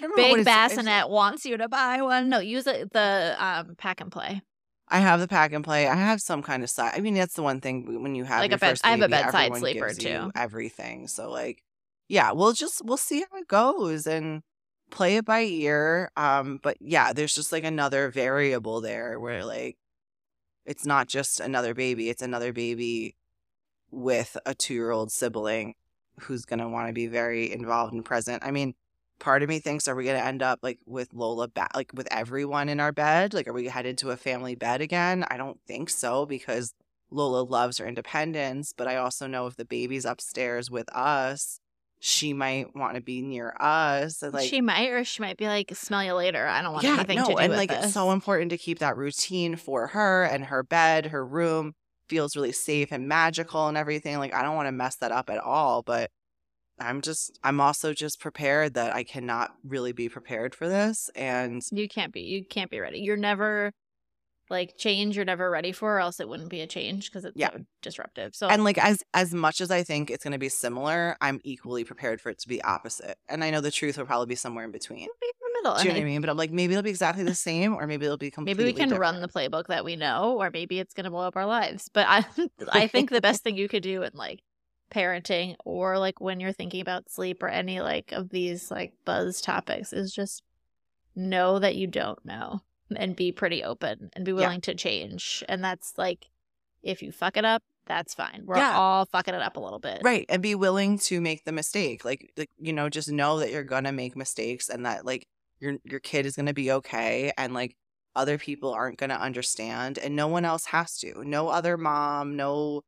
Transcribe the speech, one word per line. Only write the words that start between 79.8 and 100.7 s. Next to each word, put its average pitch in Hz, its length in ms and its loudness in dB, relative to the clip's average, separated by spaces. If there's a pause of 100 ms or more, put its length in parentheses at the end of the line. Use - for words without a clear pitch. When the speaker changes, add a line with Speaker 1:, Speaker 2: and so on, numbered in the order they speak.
Speaker 2:
we 170 120 -6
know, 156 440 0
or 185 100 0
maybe 175 300 -4
it's 190 140 -8
gonna 185 160 -6
blow 175 160 -4
up 180 100 -4
our 190 100 0
lives. 214 460 -2
But 208 160 6
I, 196 180 8
<laughs> - 440 -4
I 208 180 6
think 254 220 2
the 240 120 2
best 214 200 4
thing 214 140 -2
you 202 120 0
could 202 140 -2
do 185 200 -4
in, - 120 -4
like, 107 280 -10 (480)
parenting 180 720 0
or, 185 340 0
like, 190 220 0
when 185 200 -4
you're 190 120 -2
thinking 185 300 -8
about 185 280 -6
sleep 185 320 -4
or 185 60 0
any, 185 320 -2
like, - 320 -2
of 185 180 -4
these, 180 400 -4
like, 180 220 -8 (140)
buzz 180 340 -2
topics - 540 -4
is 196 180 -4
just - 300 -6 (720)
know 185 440 4
that 196 180 4
you 190 100 0
don't - 380 -4
know - 360 -8 (360)
and 185 200 -4
be 180 160 0
pretty 175 300 -2
open - 520 -6
and 185 100 -8
be 190 80 -2
Speaker 1:
Yeah. 185 40 -2
Speaker 2:
willing 180 260 2
to 170 120 -4
change. 107 720 -6
And 190 160 -4
that's, 185 320 -6
like, 180 300 -4 (560)
if 190 200 -6
you - 100 -12
fuck 185 240 -4
it 214 80 2
up, 226 180 4 (240)
that's 160 280 -4
fine. - 320 -10
We're 185 100 0
Speaker 1:
Yeah. 269 220 4
Speaker 2:
all 190 280 6
fucking 185 280 -2
it 170 80 -2
up - 140 -4
a 143 40 -10
little 101 180 -10
bit. 101 240 -8
Speaker 1:
Right. 240 260 4
And 185 140 2
be 208 120 0
willing 196 460 4